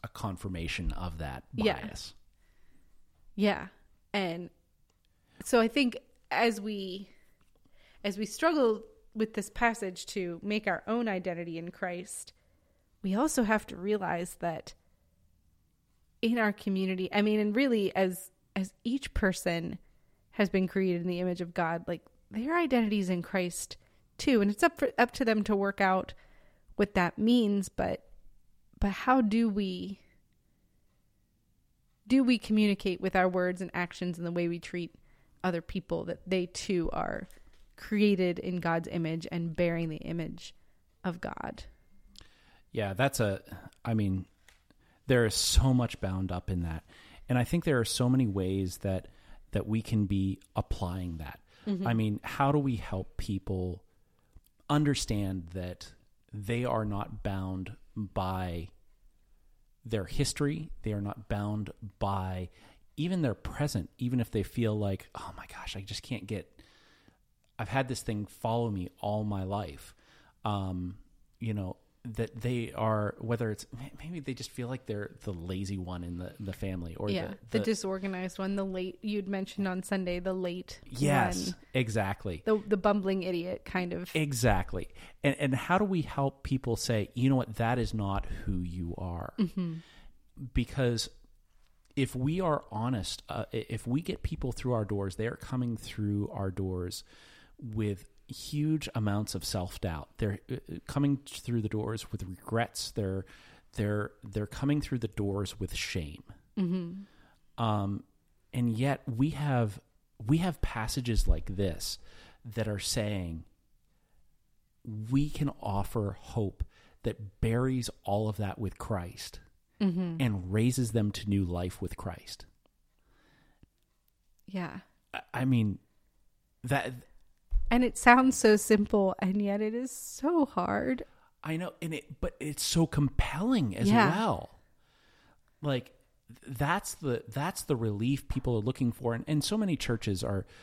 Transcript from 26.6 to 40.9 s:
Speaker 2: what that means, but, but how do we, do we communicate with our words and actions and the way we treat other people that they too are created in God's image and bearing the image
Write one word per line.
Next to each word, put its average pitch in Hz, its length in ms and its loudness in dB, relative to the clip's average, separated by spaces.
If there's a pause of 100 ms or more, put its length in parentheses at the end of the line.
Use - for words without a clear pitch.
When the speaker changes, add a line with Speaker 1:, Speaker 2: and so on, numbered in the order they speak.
Speaker 2:
what 208 180 2
that 175 240 2
means, 208 520 4
but, - 340 -2 (760)
but 202 120 4
how 262 300 4
do 226 280 4
we, 190 500 -4 (2000)
do 262 160 6
we 240 140 6
communicate 208 640 2
with 185 140 0
our 185 120 6
words 180 340 0
and 180 120 -8
actions 175 440 -4
and 170 80 -6
the 170 60 -2
way 175 160 0
we 170 120 -2
treat 175 340 -8 (500)
other 170 180 0
people - 440 -4
that - 220 -6
they 180 200 2
too 175 440 0
are - 360 -4 (500)
created 196 640 4
in 180 200 -4
God's 165 320 0
image 165 400 -2
and 170 240 -4
bearing 170 340 2
the 156 80 -6
image - 560 -8 (500)